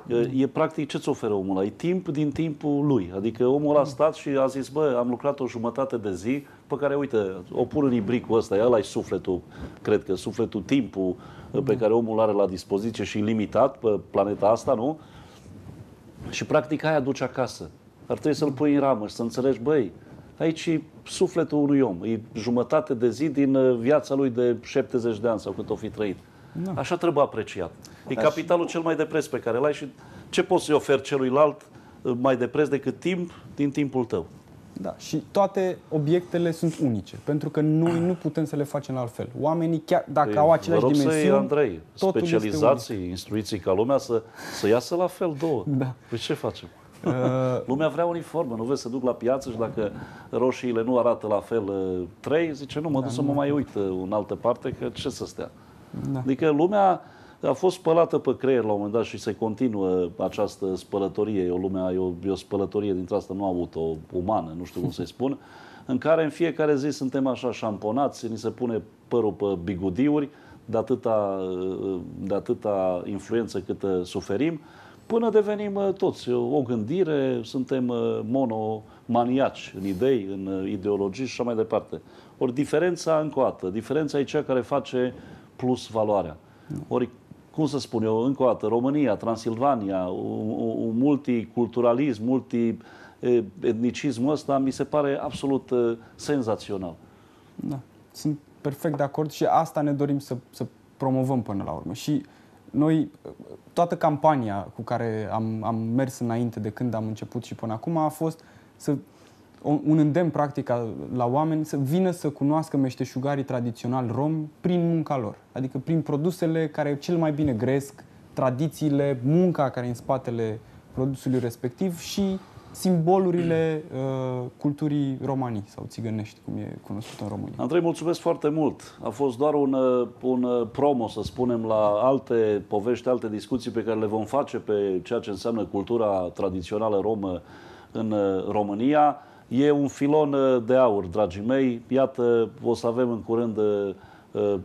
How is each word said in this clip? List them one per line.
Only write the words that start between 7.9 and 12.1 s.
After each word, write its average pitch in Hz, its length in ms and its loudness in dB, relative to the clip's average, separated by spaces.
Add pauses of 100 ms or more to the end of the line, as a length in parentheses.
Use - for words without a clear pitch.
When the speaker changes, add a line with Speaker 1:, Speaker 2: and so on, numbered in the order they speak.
Speaker 2:
ibricul 113 440 2
ăsta”, 104 220 2
ăla 120 180 6
e 104 40 4
sufletul, 92 580 -2 (420)
cred 107 220 2
că 95 120 -2
sufletul, 107 460 -4
timpul, 95 540 0 (360)
uh, - 120 0
pe 117 100 2
Speaker 1:
Da. 101 60 0
Speaker 2:
care 110 140 4
omul 113 260 2